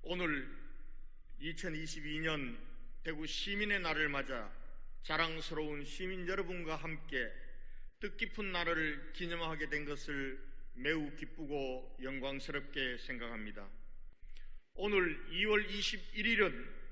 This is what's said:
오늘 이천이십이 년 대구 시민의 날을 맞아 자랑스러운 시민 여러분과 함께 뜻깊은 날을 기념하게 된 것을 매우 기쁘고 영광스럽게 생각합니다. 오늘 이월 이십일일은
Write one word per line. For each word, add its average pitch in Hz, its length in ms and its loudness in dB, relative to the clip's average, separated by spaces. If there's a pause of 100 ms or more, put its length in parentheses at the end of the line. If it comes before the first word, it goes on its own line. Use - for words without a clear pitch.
오늘 160 460 2 (920)
이천이십이 156 800 -2
년 143 360 2 (460)
대구 156 240 -2
시민의 202 540 2
날을 156 280 4
맞아 131 440 0 (500)
자랑스러운 156 800 2
시민 185 440 -2
여러분과 180 480 0
함께 143 520 0 (720)
뜻깊은 208 540 -2
날을 160 600 2
기념하게 165 540 0
된 147 160 0
것을 139 560 0 (340)
매우 147 420 2
기쁘고 135 880 -2
영광스럽게 135 920 0
생각합니다. 110 720 -4 (1040)
오늘 185 460 4 (120)
이월 208 360 4
이십일일은 202 1040 2 (200)